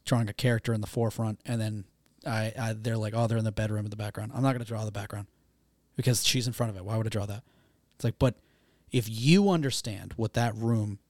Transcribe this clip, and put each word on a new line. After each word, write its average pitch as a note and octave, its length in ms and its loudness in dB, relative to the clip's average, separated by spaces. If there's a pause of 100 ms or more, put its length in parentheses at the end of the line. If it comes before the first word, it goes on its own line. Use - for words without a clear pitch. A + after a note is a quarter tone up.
drawing A#2 240 2
a G#2 40 -4
character A#2+ 420 0
in A2 60 0
the G#2 80 -6
forefront A2 560 -2
and A#2 160 -2
then G#2+ 240 -4 (420)
I, A2 320 -2
I, A2+ 140 -2
they're A2 240 -2
like, G#2+ 180 -2
"Oh, A#2 140 2
they're A2+ 100 2
in A2 60 0
the A2 80 0
bedroom G#2+ 340 -2
in G#2 40 -6
the G#2+ 60 -8
background." G#2+ 380 -6
I'm A#2 80 -2
not C3+ 100 4
gonna A#2+ 120 -4
draw A2 200 -6
the G#2+ 60 -4
background G2+ 380 -8 (680)
because C3 320 2
she's B2+ 220 2
in B2 40 -2
front A2+ 180 -2
of G2+ 60 -10
it. F#2 80 -12
Why G#2+ 120 -2
would A2 100 0
I A2 40 -2
draw G#2 160 -2
that? G2+ 180 -12 (500)
It's - 100 -8
like, - 140 0
but B2+ 160 4 (560)
if A2+ 180 0
you D3 400 6
understand C3+ 680 -2
what A2 180 -2
that A#2 220 2
room A2 420 2 (120)